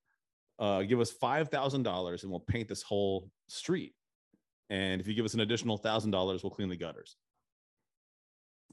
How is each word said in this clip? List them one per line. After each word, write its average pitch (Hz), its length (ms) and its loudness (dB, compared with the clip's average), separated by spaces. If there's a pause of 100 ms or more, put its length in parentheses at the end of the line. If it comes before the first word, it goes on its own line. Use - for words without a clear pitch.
(600)
uh, 101 240 4
give 117 160 4
us 113 120 2
five 143 380 0
thousand 139 340 0
dollars 90 400 -2
and 95 80 -6
we'll 87 100 -4
paint 117 280 -2
this 95 120 -6
whole 98 500 0 (160)
street. - 480 -4 (760)
And 95 300 0
if 92 60 -6
you 110 80 0
give 113 100 2
us 107 100 -2
an 113 60 2
additional 107 360 0
thousand 110 340 0
dollars, 92 320 0
we'll 98 80 -4
clean 98 180 -4
the 90 80 -4
gutters." 80 380 -10 (1600)